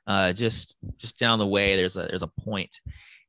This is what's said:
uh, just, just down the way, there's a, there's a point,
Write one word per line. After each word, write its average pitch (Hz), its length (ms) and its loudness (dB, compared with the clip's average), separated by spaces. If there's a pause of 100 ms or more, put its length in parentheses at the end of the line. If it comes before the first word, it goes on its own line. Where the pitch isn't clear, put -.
uh, 95 260 4
just, 110 440 -4 (200)
just - 220 -12
down 117 200 2
the 104 80 2
way, 98 300 4
there's 92 200 2
a, 90 80 -4
there's 87 180 -6
a 85 60 -4
point, - 520 -8 (480)